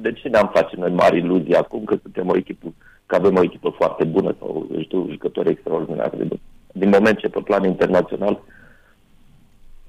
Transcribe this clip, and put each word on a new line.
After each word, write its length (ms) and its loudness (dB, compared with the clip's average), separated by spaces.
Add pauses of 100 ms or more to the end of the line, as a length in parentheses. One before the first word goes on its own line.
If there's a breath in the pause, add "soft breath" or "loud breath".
de 120 -4
ce 140 -12
ne-am 260 4
face 240 2
noi 140 -2
mari 260 4
iluzii 380 2
acum 280 0
că 180 -2
suntem 280 -8
o 80 2
echipă, 360 -8 (320 soft breath)
că 100 -2
avem 200 4
o 80 4
echipă 340 -4
foarte 260 0
bună 360 0
sau, 360 -8
eu 60 -4
știu, 300 -4
jucători 380 -4
extraordinari 680 -4
de 60 -4
buni? 180 -6 (300)
Din 180 0
moment 280 4
ce 120 -4
pe 140 -4
plan 200 0
internațional, 800 0 (1500 soft breath)